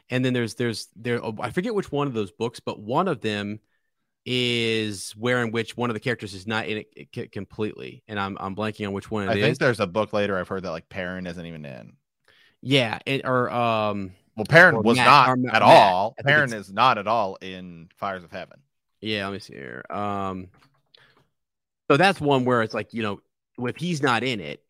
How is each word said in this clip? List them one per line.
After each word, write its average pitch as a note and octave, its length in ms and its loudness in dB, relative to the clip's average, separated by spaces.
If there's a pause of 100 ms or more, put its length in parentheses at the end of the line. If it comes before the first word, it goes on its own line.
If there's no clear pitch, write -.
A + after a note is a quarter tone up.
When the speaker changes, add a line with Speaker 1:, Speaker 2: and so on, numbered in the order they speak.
Speaker 1:
And B2+ 160 -2
then B2+ 100 0
there's, A#2 200 -2
there's, A#2 400 -4
there, A#2+ 300 -4
oh, A2 160 -8
I - 100 -6
forget G#3+ 240 -4
which F#3+ 160 -4
one C#3+ 160 -2
of C3+ 80 -6
those G#2 160 -4
books, - 300 -8
but - 180 -8
one C3+ 300 -2
of B2+ 140 -4
them G#2 360 -4 (680)
is A2+ 880 -2
where B2 320 -2
in A2 80 -4
which A2+ 240 -4
one A#2+ 140 -2
of A2 40 -6
the G#2+ 60 -8
characters A2+ 320 -6
is F#2+ 140 -14
not A2 200 -4
in G#2+ 120 -6
it - 360 -16
c-, A#2 140 -10
completely. G2 800 -10
And G#2 100 -8
I'm, G2 220 -6
I'm F#2+ 160 -8
blanking G#2+ 300 -6
on G2 80 -6
which G2 160 -10
one G#2 180 -4
it - 20 -2
Speaker 2:
I A2 40 0
Speaker 1:
is. G#2 80 0
Speaker 2:
think C#3 160 0
there's B2 220 0
a G2+ 60 2
book G2+ 280 -2
later G2+ 240 0
I've F2 100 -6
heard G2 140 -6
that, F#2 80 -6
like, E2 180 -10
Perrin F#2 380 -8
isn't E2+ 180 -10
even E2 220 -14
in. B1 260 -16 (720)
Speaker 1:
Yeah, B2 420 0
it, C3+ 220 -4
or, B2+ 240 0
um, G#2+ 640 -2 (240)
Speaker 2:
Well, G#2+ 120 -4
Perrin D#3+ 280 8
Speaker 1:
or A2 40 0
Speaker 2:
was A#2 160 4
Speaker 1:
Matt, B2 100 6
Speaker 2:
not C3 220 10
Speaker 1:
or B2+ 80 2
Ma-, B2+ 120 -2
Speaker 2:
at G#2+ 40 -2
Speaker 1:
Matt. A2 100 4
Speaker 2:
all. G#2+ 560 8
Speaker 1:
I A2+ 40 -12
think C#3 120 0
Speaker 2:
Perrin C#3 200 2
Speaker 1:
it's F#2+ 140 -10
Speaker 2:
is F#2+ 40 -18
not A#2 240 4
at G2+ 100 -6
all G#2 360 0
in F2+ 540 -14
Fires F#2+ 280 -8
of D#2+ 80 -20
Heaven. F2+ 280 -14 (420)
Speaker 1:
Yeah, G#2 240 -4
let G2+ 80 -8
me F#2+ 60 -10
see - 140 -20
here. B1 360 -14
Um, G2 580 -6 (1400)
so C#3+ 60 8
that's F#3 240 2
one C#3 240 2
where B2 180 2
it's A2 120 -4
like, A2 200 -8
you A2+ 80 -4
know, G2+ 180 -4 (380)
if B2 180 -6
he's E3 260 -4
not B2 220 2
in B2 160 -4
it, D2 300 -12